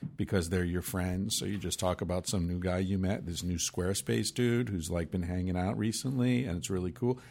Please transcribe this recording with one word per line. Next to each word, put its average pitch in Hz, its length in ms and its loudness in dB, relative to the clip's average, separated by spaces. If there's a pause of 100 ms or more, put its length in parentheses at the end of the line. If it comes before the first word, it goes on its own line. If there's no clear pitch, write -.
(160)
because 90 320 0
they're 90 160 2
your 87 160 0
friends. 92 560 0
So - 80 -2
you 98 140 -2
just 87 200 -4
talk 90 220 2
about 90 260 0
some 87 220 2
new 90 100 0
guy 90 200 2
you 95 180 2
met, 92 300 0
this 85 160 -4
new 87 160 0
Squarespace 98 720 0
dude 120 380 2
who's, 85 200 -2
like, 85 200 0
been 90 120 0
hanging 90 360 0
out 92 180 0
recently, 123 680 2
and 87 100 -2
it's - 140 -4
really 90 220 0
cool. 127 280 0 (100)